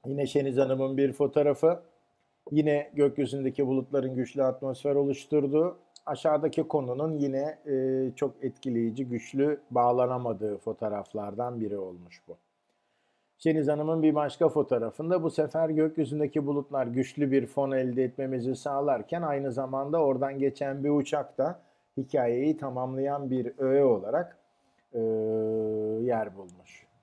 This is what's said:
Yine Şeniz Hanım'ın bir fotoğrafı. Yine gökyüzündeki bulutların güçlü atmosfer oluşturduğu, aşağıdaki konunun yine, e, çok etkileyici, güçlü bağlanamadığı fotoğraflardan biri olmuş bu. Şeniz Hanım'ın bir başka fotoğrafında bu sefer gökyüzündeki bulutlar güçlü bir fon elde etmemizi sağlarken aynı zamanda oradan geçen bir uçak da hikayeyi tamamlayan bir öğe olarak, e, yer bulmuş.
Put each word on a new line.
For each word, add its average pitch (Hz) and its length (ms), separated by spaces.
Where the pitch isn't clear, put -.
Yine 139 200
Şeniz 139 320
Hanım'ın 135 380
bir 139 160
fotoğrafı. 147 680
Yine 147 440
gökyüzündeki 139 720
bulutların 131 480
güçlü 131 300
atmosfer 131 500
oluşturduğu, 143 840
aşağıdaki 151 560
konunun 147 560
yine, 143 480
e, 131 500
çok 135 280
etkileyici, 120 640
güçlü 139 520
bağlanamadığı 123 880
fotoğraflardan 107 1000
biri 101 180
olmuş 90 500
bu. 82 80
Şeniz 156 300
Hanım'ın 156 340
bir 156 120
başka 147 340
fotoğrafında 147 760
bu 165 80
sefer 160 380
gökyüzündeki 151 760
bulutlar 139 400
güçlü 131 440
bir 135 160
fon 135 240
elde 131 340
etmemizi 131 520
sağlarken 139 680
aynı 139 300
zamanda 135 460
oradan 139 400
geçen 139 460
bir 147 60
uçak 143 480
da 156 220
hikayeyi 131 600
tamamlayan 135 720
bir 123 280
öğe 135 260
olarak, 120 540
e, 117 80
yer 110 340
bulmuş. 90 500